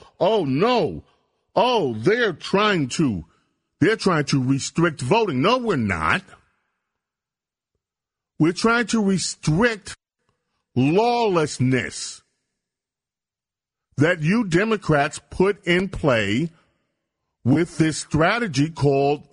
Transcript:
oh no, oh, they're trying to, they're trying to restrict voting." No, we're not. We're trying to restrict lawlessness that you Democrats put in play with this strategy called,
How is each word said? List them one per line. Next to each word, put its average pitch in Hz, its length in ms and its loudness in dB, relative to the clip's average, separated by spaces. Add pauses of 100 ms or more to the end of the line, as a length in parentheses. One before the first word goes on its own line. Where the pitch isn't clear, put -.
(180)
oh 196 260 0
no, 147 600 -2 (500)
oh, 202 400 0
they're 196 380 0
trying 190 560 0
to, 117 380 -2 (540)
they're 214 160 4
trying 160 280 0
to 139 180 0
restrict 139 600 -2
voting." 160 400 0
No, 233 160 2
we're 226 180 -2
not. 95 480 -2 (2250)
We're 160 120 2
trying 226 360 0
to 220 160 -2
restrict 196 880 -2 (800)
lawlessness 156 1500 0 (1800)
that 160 240 2
you 202 220 0
Democrats 165 760 0 (100)
put 202 360 0
in 185 240 0
play 120 600 0 (960)
with 156 320 0
this 160 220 0
strategy 165 720 0
called, 143 640 0